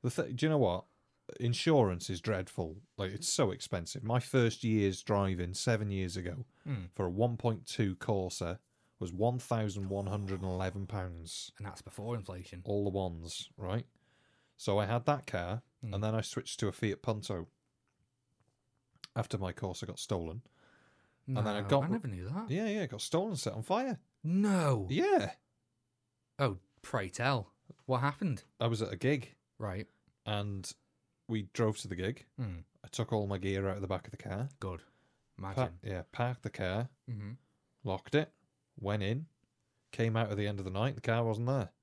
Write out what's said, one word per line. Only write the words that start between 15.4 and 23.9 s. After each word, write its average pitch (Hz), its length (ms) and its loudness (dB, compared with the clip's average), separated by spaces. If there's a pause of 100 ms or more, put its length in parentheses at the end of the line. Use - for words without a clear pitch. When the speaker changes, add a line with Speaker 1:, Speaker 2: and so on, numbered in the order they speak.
Speaker 2:
Hmm. 107 120 -8
Speaker 1:
and 101 100 0
then 110 100 0
I 113 60 2
switched - 400 -6
to 107 80 2
a 90 40 0
Fiat - 280 -2
Punto 101 480 -4 (1700)
after 113 220 -2
my 90 140 -2
Corsa - 340 -6
got 92 120 -8
stolen. 90 440 -2 (840)
Speaker 2:
No, 131 120 0
Speaker 1:
And 107 80 2
then 104 100 0
I 104 60 0
got 135 200 4
Speaker 2:
I 147 40 0
Speaker 1:
re- 180 60 0
Speaker 2:
never 202 160 -2
knew 92 200 -6
that. 202 220 -4
Speaker 1:
Yeah, 202 160 0
yeah, 208 160 0
it 139 80 -4
got 104 100 -8
stolen, 185 360 0
set 107 180 -2
on 110 80 -4
fire. 233 360 0 (240)